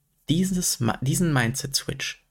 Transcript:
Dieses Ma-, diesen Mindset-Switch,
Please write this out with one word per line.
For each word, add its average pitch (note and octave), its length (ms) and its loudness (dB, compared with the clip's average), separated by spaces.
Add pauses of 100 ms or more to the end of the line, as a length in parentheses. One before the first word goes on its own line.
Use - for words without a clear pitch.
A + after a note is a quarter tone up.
(280)
Dieses F3+ 500 0
Ma-, A2+ 220 0
diesen E3 320 2
Mindset-Switch, C3+ 1000 -2